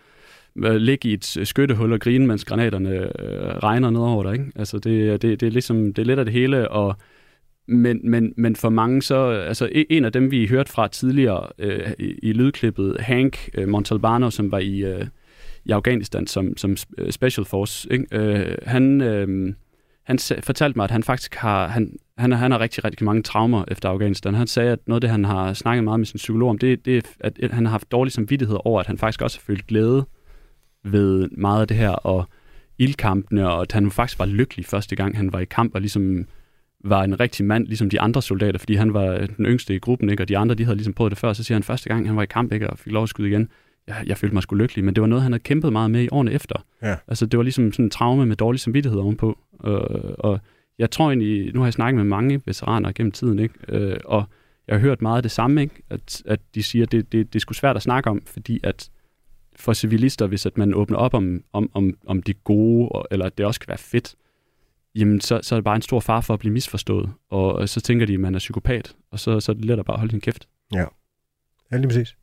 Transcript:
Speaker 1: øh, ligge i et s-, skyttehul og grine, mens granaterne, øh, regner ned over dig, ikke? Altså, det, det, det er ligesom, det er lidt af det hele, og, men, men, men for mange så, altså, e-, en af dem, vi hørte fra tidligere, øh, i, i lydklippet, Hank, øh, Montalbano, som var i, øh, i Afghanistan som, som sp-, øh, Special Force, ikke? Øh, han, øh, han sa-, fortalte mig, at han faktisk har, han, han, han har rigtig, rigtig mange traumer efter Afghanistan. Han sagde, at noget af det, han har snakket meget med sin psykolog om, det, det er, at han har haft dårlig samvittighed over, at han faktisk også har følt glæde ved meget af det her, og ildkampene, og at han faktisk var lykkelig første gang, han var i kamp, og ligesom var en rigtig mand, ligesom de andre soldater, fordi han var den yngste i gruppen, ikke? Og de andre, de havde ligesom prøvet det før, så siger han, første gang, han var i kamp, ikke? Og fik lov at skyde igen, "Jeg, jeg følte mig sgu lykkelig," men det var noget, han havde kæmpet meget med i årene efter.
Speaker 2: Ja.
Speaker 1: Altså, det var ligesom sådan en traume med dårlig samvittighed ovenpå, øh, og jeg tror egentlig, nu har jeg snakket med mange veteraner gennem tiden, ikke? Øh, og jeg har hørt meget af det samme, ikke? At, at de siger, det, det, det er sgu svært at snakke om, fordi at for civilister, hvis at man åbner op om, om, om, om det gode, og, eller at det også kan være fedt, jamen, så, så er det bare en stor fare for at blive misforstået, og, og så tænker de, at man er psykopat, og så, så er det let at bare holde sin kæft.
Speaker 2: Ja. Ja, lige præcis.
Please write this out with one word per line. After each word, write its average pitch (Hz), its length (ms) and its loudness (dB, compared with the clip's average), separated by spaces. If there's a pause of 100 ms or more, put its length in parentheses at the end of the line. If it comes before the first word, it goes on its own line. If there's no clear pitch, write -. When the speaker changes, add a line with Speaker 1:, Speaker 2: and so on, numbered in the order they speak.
(640)
Speaker 1:
øh, 110 100 4
ligge 120 340 2
i 107 40 2
et 104 120 -4
s-, - 180 -8
skyttehul 117 500 2
og 110 60 0
grine, 127 280 4
mens 107 180 0
granaterne, 98 440 0 (320)
øh, 50 260 -6 (160)
regner 117 260 4
ned 117 120 2
over 117 220 2
dig, 95 100 -2
ikke? 135 120 -4 (100)
Altså, 107 240 -6
det, 107 420 2
det, 113 180 2
det 120 80 2
er 110 40 2
ligesom, 113 420 0
det 110 80 -2
er 110 40 0
lidt 131 140 2
af 131 60 0
det 107 80 -2
hele, 127 360 2
og, 101 260 0 (720)
men, 120 360 4
men, 113 340 2
men 117 180 2
for 113 140 0
mange 117 320 2
så, 131 280 2
altså, 107 360 -2
e-, 151 240 2
en 160 160 4
af 110 60 0
dem, 131 200 2
vi 117 160 2
hørte 131 240 2
fra 107 160 0
tidligere, 127 600 0 (120)
øh, 98 400 -4
i, 98 60 -4 (180)
i 107 100 2
lydklippet, 113 640 0
Hank, 127 540 0
øh, 98 140 -2
Montalbano, 110 640 2
som 104 220 -2
var 98 80 0
i, 98 180 -2
øh, 95 280 -4 (600)
i 110 60 -2
Afghanistan 104 560 0
som, 92 300 -2
som 98 160 0
sp-, - 240 -8
øh, - 140 -4
Special 127 340 -2
Force, - 460 -4
ikke? 127 200 0
Øh, 104 540 0
han, 135 360 4
øh, 98 520 0 (500)
han 127 180 0
sa-, - 200 -4
fortalte 143 360 0
mig, 104 60 0
at 98 80 0
han 113 120 0
faktisk - 320 -4
har, 98 320 0
han, 110 300 -2 (200)
han, 123 140 2
han 123 200 2
har 117 80 2
rigtig, - 240 -2
rigtig 110 220 -4
mange 107 180 2
traumer 113 440 2
efter - 220 -4
Afghanistan. 98 440 0
Han 117 140 0
sagde, 120 240 0
at 113 160 -2
noget 117 100 0
af 120 40 0
det, 120 80 0
han 107 160 2
har 95 280 -2
snakket 117 300 0
meget 110 160 0
med 110 60 0
sin - 120 -10
psykolog 117 320 0
om, 107 80 0
det, 127 280 0
det 127 120 2
er, - 420 -4
at - 120 -2
han 117 140 2
har 110 60 2
haft 107 200 -4
dårlig 127 220 0
samvittighed 117 520 0
over, 110 140 2
at 90 80 -2
han 95 100 -4
faktisk 110 240 -2
også 117 180 -4
har - 40 -20 (100)
følt 98 140 -6
glæde 117 380 2 (880)
ved 95 380 4
meget 101 320 0
af 107 60 2
det 110 100 0
her, 110 120 2
og 92 360 0 (520)
ildkampene, 101 720 0
og 87 120 0
at 90 100 -4
han 101 200 2
faktisk - 280 -2
var 101 60 0
lykkelig 101 400 -2
første 101 300 -6
gang, 98 220 -2
han 95 160 -2
var 92 60 -4
i 90 60 -4
kamp, 117 300 0
og 95 60 0
ligesom 95 460 0 (560)
var 98 200 2
en 95 160 -2
rigtig 120 260 0
mand, 110 220 2
ligesom 107 220 -2
de 101 120 0
andre 117 200 2
soldater, 98 380 0
fordi - 160 0
han 107 180 2
var 95 240 0 (200)
den 107 80 0
yngste 117 300 0
i 92 40 -4
gruppen, 117 300 0
ikke? 104 140 0
Og 92 60 -4
de 98 80 2
andre, 113 180 2
de 110 80 0
havde 117 120 2
ligesom 104 180 -4
prøvet 110 160 0
det 101 80 -4
før, 113 160 -2
så 113 100 -6
siger 117 120 0
han, 104 80 2
første - 260 -6
gang, 110 180 0
han 107 80 0
var 107 80 0
i - 20 0
kamp, 117 280 -2
ikke? 107 160 -2
Og - 100 -8
fik - 140 -8
lov 110 100 0
at 110 60 -2
skyde 104 180 -2
igen, 104 220 2 (380)
"Jeg, 107 180 -10
jeg 101 120 -2
følte 104 160 -2
mig 95 100 0
sgu - 120 -4
lykkelig," 101 300 0
men 98 100 0
det 110 60 -4
var 110 60 2
noget, 123 160 2
han 127 80 2
havde 117 120 -2
kæmpet 151 300 0
meget 110 180 2
med 120 120 2
i 120 80 -2
årene 131 200 2
efter. - 340 -4 (180)
Speaker 2:
Ja. 104 120 -2 (120)
Speaker 1:
Altså, 110 180 -2
det 117 120 2
var 120 60 4
ligesom 123 280 2
sådan 117 140 2
en 101 40 0
traume 123 360 2
med 107 100 2
dårlig 117 240 0
samvittighed 120 400 0
ovenpå, 104 400 0 (260)
øh, 104 60 0 (480)
og 101 200 0 (400)
jeg 117 120 2
tror 160 160 2
egentlig, 107 460 0
nu 123 60 0
har 127 80 4
jeg 113 60 0
snakket 123 240 2
med 104 80 2
mange 123 400 0
veteraner 98 460 -2
gennem 110 200 -2
tiden, 110 280 0
ikke? 110 140 0 (160)
Øh, 101 360 -2
og 104 180 0 (440)
jeg 107 80 0
har 104 60 2
hørt 135 200 2
meget 113 160 2
af 123 60 0
det 113 80 -2
samme, 139 300 2
ikke? 139 140 -4 (140)
At, - 360 -12
at 107 140 0 (160)
de 107 80 -2
siger, 117 220 2
det, 110 260 0
det, 110 220 0
det 110 60 0
er - 20 0
sgu - 120 -8
svært 135 220 0
at 98 60 -2
snakke 127 280 0
om, 104 160 -2
fordi - 380 -6
at - 260 -6 (720)
for 117 140 0
civilister, 113 540 2
hvis 95 180 -4
at - 120 -2
man 101 160 2
åbner 101 240 0
op 123 160 2
om, 92 300 0 (100)
om, 104 200 -2
om, 98 240 0 (100)
om 95 160 -2
det - 200 -4
gode, 117 460 4
og, - 220 -6
eller 95 140 0
at 92 120 -6
det 101 80 0
også 107 140 -2
kan - 80 -16
være 85 100 -6
fedt, - 380 -4 (800)
jamen, 104 260 4
så, - 220 0
så - 120 -2
er - 20 2
det 107 60 0
bare 107 120 2
en 110 60 0
stor 127 180 -2
fare 113 240 0
for 113 100 -2
at 104 60 -2
blive 107 140 -2
misforstået, 101 560 -2 (200)
og, 95 240 0
og 98 160 -2
så 110 120 -4
tænker 117 240 2
de, 101 80 0
at 95 60 0
man 95 160 0
er 92 40 -2
psykopat, - 560 -4 (160)
og 104 80 -10
så, 110 200 0
så 110 120 -2
er - 20 0
det 110 120 -4
let 113 140 2
at 92 60 -6
bare 107 120 -2
holde 110 140 -2
sin 104 100 -2
kæft. - 260 -6 (260)
Speaker 2:
Ja. 90 120 0 (840)
Ja, 123 60 0
lige 131 100 2
præcis. 117 360 0